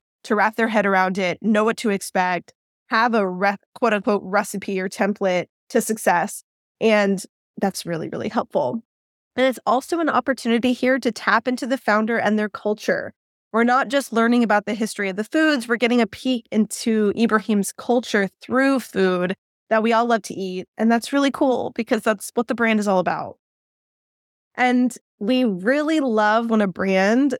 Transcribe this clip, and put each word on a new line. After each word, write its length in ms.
to 120
wrap 200
their 120
head 180
around 320
it, 240
know 220
what 140
to 140
expect, 600
have 240
a 140
re-, 300
quote 180
unquote 300
recipe 560
or 100
template 560
to 120
success. 640
And 400
that's 240
really, 240
really 200
helpful. 520
And 100
it's 200
also 340
an 100
opportunity 640
here 240
to 140
tap 360
into 200
the 100
founder 400
and 220
their 100
culture. 640
We're 100
not 240
just 240
learning 320
about 220
the 80
history 360
of 60
the 80
foods, 440
we're 100
getting 240
a 60
peek 440
into 640
Ibrahim's 560
culture 580
through 380
food 560
that 120
we 120
all 120
love 180
to 100
eat. 340
And 140
that's 220
really 180
cool 420
because 300
that's 320
what 120
the 60
brand 260
is 80
all 120
about. 380
And 420
we 240
really 580
love 480
when 120
a 60
brand 720